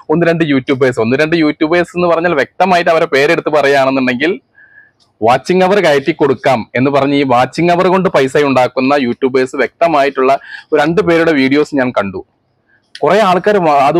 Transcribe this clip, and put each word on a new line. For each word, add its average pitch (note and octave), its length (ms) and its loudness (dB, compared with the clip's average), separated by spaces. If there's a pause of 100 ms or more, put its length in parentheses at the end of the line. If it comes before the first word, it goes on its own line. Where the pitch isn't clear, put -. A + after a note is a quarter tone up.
ഒന്ന് E3+ 180 0
രണ്ട് E3 180 0
യൂട്യൂബേഴ്സ്, C3+ 560 0
ഒന്ന് A2+ 160 0
രണ്ട് D#3 200 -2
യൂട്യൂബേഴ്സ് D#3+ 600 -2
എന്ന് F3 120 0
പറഞ്ഞാൽ E3+ 260 0
വ്യക്തമായിട്ട് F3 560 0
അവരെ E3 160 2
പേരെടുത്ത് D3+ 420 0
പറയുകയാണെന്നുണ്ടെങ്കിൽ C3+ 920 0 (840)
വാച്ചിങ് C3+ 400 0
അവർ F#3 220 2
കയറ്റി C#3+ 280 0
കൊടുക്കാം C3+ 600 -2
എന്ന് C3 160 0
പറഞ്ഞ് C#3 240 0
ഈ C#3+ 120 0
വാച്ചിങ് B2+ 440 0
അവർ F3 180 0
കൊണ്ട് F#3 200 0
പൈസ C#3 280 0
ഉണ്ടാക്കുന്ന C3 580 0
യൂട്യൂബേഴ്സ് C3 640 -2
വ്യക്തമായിട്ടുള്ള C#3 840 0 (340)
ഒരു D3 100 2
രണ്ട് E3 180 0
പേരുടെ E3 320 2
വീഡിയോസ് C#3 420 0
ഞാൻ B2+ 160 -2
കണ്ടു. G2 360 -6 (760)
കുറെ E3+ 180 2
ആൾക്കാർ F#3+ 360 0
വ-, D3+ 340 2
അത് D#3+ 100 0